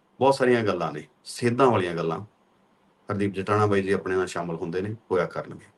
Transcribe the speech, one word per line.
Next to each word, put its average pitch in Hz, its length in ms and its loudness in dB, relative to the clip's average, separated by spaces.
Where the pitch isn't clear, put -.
ਬਹੁਤ 135 160 6
ਸਾਰੀਆਂ 123 280 4
ਗੱਲਾਂ 87 300 -2
ਨੇ, 76 140 -10
ਸੇਧਾਂ 123 460 2
ਵਾਲੀਆਂ 92 240 0
ਗੱਲਾਂ। 82 260 -4
ਹਰਦੀਪ 101 220 -2
ਜਟਾਣਾ 104 320 2
ਬਾਈ 101 160 2
ਜੀ 95 100 0
ਆਪਣੇ 92 240 -2
ਨਾਲ 92 100 0
ਸ਼ਾਮਲ 85 280 -6
ਹੁੰਦੇ 85 260 -4
ਨੇ, 104 160 -6
ਹੋਇਆ 90 140 2
ਕਰਨਗੇ। 76 420 -10